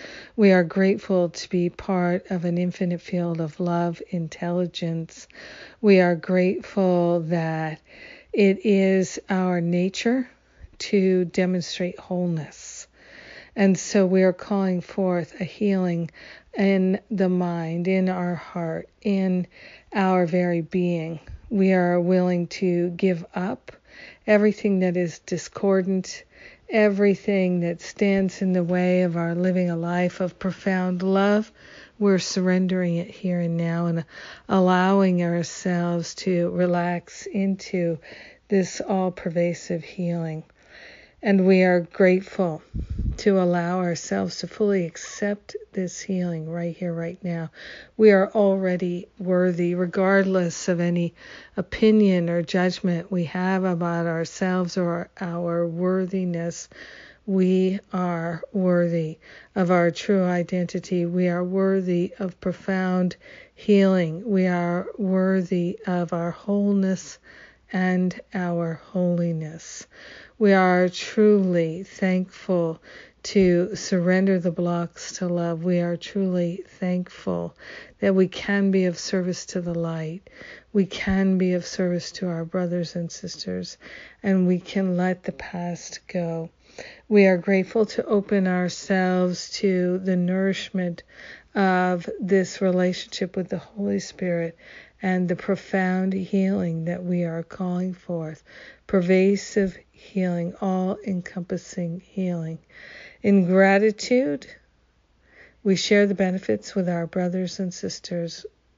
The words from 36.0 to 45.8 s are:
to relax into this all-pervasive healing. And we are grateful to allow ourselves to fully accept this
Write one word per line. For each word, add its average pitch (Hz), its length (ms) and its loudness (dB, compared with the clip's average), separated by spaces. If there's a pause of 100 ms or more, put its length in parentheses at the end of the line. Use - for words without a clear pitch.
to 175 340 0
relax 175 760 -2
into 190 720 -2 (500)
this 190 320 0
all-pervasive 175 1040 -2
healing. 165 580 -6 (800)
And 196 240 4
we 185 160 6
are 180 180 4
grateful 185 800 0 (560)
to 196 240 2
allow 175 380 0
ourselves 180 640 -4
to 185 60 -8
fully 202 380 0
accept - 720 -8 (160)
this 185 300 -6